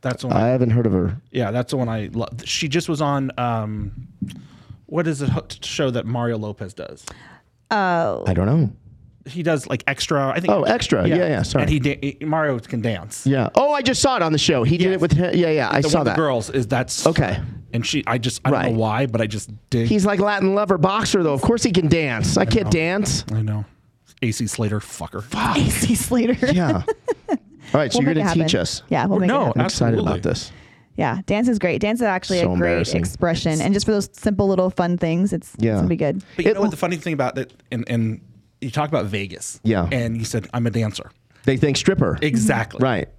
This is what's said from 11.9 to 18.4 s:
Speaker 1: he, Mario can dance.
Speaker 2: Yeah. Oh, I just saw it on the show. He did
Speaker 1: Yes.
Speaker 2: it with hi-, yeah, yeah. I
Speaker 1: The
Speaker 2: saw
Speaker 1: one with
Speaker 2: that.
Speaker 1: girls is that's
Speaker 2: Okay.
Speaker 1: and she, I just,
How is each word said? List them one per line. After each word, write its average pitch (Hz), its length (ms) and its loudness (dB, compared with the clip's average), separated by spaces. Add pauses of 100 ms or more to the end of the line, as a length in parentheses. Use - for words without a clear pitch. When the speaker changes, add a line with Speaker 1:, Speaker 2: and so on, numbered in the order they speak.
Speaker 1:
he, 151 60 -10
Mario 151 340 0
can 113 220 -6
dance. 104 460 -6
Speaker 2:
Yeah. 135 280 2
Oh, 285 160 6
I 285 120 0
just 247 180 0
saw 262 160 4
it 185 60 2
on 160 80 2
the 156 80 2
show. 135 240 2
He 165 140 2
did 175 80 2
Speaker 1:
Yes. 190 100 2
Speaker 2:
it 170 60 -2
with 170 160 2
hi-, 175 140 2
yeah, 170 200 2
yeah. 139 200 0
I 139 100 4
Speaker 1:
The 151 80 2
Speaker 2:
saw 160 100 2
Speaker 1:
one 143 60 2
with 110 80 2
Speaker 2:
that. - 40 2
Speaker 1:
girls 135 320 0
is 127 180 0
that's 123 380 -2
Speaker 2:
Okay. 147 340 2 (320)
Speaker 1:
and 117 140 -2
she, - 220 -2
I 117 100 2
just, 120 260 -4